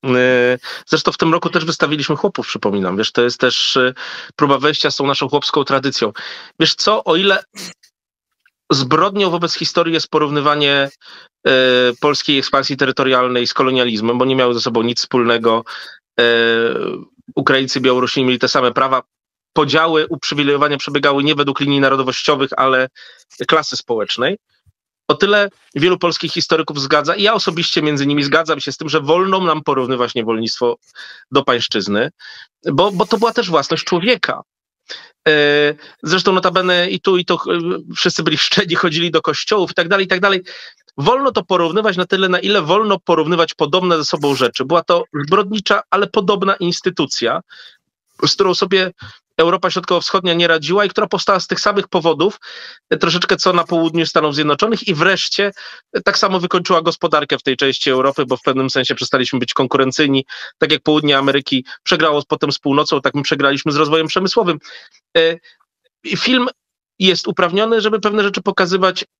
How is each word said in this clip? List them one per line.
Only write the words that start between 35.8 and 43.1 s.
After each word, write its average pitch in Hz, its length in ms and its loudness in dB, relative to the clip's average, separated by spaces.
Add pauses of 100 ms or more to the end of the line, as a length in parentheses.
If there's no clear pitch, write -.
zresztą 180 300 0
notabene 180 560 2
i 185 120 -4
tu, 190 160 2
i 180 80 0
to, 180 100 0
e, 170 240 -2 (360)
wszyscy - 280 -2
byli 156 140 0
szczeni, - 380 0
chodzili 170 360 0
do 160 100 2
kościołów 180 500 -2
i - 20 -14
tak 175 140 0
dalej, 196 180 0
i 185 40 -14
tak 185 100 0
dalej. 190 240 0 (540)
Wolno 247 340 2
to 196 120 -2
porównywać 180 540 0
na 180 80 -2
tyle, 185 240 0
na 180 100 0
ile 196 220 0
wolno 196 380 2
porównywać 165 540 0